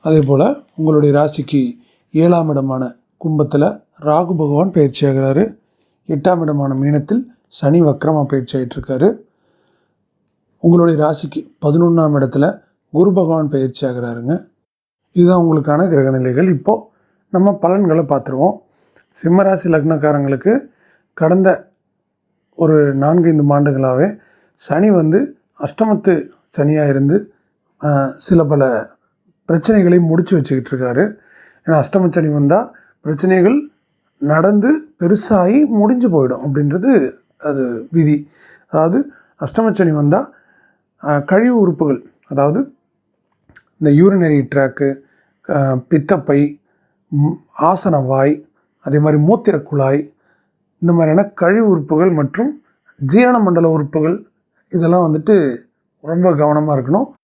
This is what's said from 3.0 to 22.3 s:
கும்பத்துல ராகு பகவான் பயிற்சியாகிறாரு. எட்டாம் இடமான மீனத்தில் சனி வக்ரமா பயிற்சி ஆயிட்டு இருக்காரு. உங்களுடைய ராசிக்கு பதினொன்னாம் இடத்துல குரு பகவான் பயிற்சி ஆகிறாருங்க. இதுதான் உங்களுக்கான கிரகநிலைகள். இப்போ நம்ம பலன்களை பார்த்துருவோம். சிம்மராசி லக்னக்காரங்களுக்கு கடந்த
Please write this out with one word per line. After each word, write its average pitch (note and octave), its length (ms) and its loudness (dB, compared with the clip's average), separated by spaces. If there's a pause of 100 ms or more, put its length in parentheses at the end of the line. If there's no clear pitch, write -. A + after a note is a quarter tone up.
கும்பத்துல D3 580 -2 (180)
ராகு E3 360 -2
பகவான் D3+ 340 0
பயிற்சியாகிறாரு. C#3 880 -2 (500)
எட்டாம் E3 320 0
இடமான C#3+ 340 -2
மீனத்தில் D3 600 -2 (120)
சனி D#3 360 0
வக்ரமா D3+ 420 0
பயிற்சி C3 340 -6
ஆயிட்டு B2 160 -6
இருக்காரு. C#3+ 420 -2 (1400)
உங்களுடைய E3+ 460 2
ராசிக்கு D3+ 460 -6 (120)
பதினொன்னாம் E3 540 2
இடத்துல C#3 440 -2 (320)
குரு F#3 200 2
பகவான் E3 360 0
பயிற்சி C3 380 -4
ஆகிறாருங்க. B2 640 -6 (640)
இதுதான் F3 300 4
உங்களுக்கான D#3 460 0
கிரகநிலைகள். C3+ 600 0
இப்போ F#3 420 -2 (400)
நம்ம G3 260 0
பலன்களை E3+ 480 0
பார்த்துருவோம். C#3 520 -2 (680)
சிம்மராசி F#3+ 460 0
லக்னக்காரங்களுக்கு D3+ 1000 0 (460)
கடந்த F#3 560 0 (840)